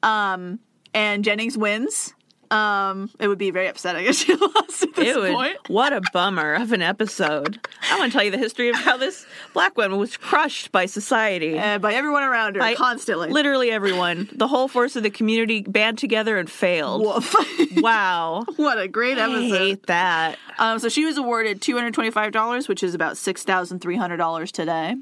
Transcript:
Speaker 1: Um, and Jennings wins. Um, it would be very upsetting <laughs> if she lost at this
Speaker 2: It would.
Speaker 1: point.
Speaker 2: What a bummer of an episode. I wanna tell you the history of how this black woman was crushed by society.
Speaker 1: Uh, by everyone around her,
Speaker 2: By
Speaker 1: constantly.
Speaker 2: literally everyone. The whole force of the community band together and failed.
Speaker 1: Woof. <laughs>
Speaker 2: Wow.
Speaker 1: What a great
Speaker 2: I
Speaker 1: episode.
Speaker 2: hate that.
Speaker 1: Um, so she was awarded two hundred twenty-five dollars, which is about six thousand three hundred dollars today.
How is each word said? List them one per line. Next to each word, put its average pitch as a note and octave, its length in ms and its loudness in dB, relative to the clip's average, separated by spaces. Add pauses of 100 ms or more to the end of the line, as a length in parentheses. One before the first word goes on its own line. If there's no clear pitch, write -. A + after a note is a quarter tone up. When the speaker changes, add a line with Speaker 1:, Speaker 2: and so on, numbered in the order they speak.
Speaker 1:
Um, G3 560 -2 (360)
and G#3 280 0
Jennings G#3+ 360 0
wins. G#3+ 560 -2 (360)
Um, G3+ 580 0 (100)
it G#3+ 100 0
would G3 100 0
be G3 120 0
very F#3 180 0
upsetting F3 380 -6
<laughs> B3 40 4
if C#4 40 4
she - 220 2
lost - 460 0
at - 120 -2
this D4+ 220 2
Speaker 2:
It - 20 2
would. F#3 140 2
Speaker 1:
point. C4+ 240 -2 (120)
Speaker 2:
What C4 260 4
a G3+ 80 -2 (100)
bummer F3 400 0
of A3 200 0
an F#3+ 100 2
episode. E3+ 760 -2 (320)
I G4 80 2
wanna C4+ 140 0
tell B3+ 100 2
you G#3 80 2
the G3 60 -4
history B3 320 0
of A#3 80 0
how B3 220 2
this - 260 -4 (300)
black F4+ 240 2
woman G3 200 0
was G#3+ 200 -2
crushed - 520 0
by F#3 140 4
society. F#3+ 760 0
Speaker 1:
Uh, G#3 200 0
by G#3 160 0
everyone C#4+ 300 2
around A3+ 320 0
her, G3 40 0
Speaker 2:
By A#3 140 2
Speaker 1:
constantly. A#3 560 0
Speaker 2:
literally C#4 400 2
everyone. F#3 640 0
The A3 140 0
whole C4+ 200 2
force B3 280 0
of A3+ 60 -4
the G#3+ 60 0
community A3 540 0
band G#3+ 340 0
together A3 400 0
and F3+ 140 -2
failed. D#3+ 500 0
Speaker 1:
Woof. A3 400 0
<laughs> D#4+ 420 0
Speaker 2:
Wow. F#3 640 2 (120)
Speaker 1:
What C#4+ 220 2
a G3 80 -2
great A#3+ 320 0
Speaker 2:
I A3 40 2 (100)
Speaker 1:
episode. A#3+ 240 0
Speaker 2:
hate G3 300 0
that. E3+ 500 0 (220)
Speaker 1:
Um, A3+ 200 2
so A3+ 120 -2
she D4+ 160 0
was D#4 100 -2
awarded A3+ 460 -2
two B3 120 0
hundred A#3+ 200 -2
twenty-five G#3+ 380 0
dollars, A#3+ 360 0
which F#3+ 140 -2
is F#3 120 0
about D#3+ 220 -2
six - 280 -6
thousand F3+ 360 -2
three F3+ 160 -2
hundred E3+ 220 -2
dollars E3 340 -2
today. E3 480 -2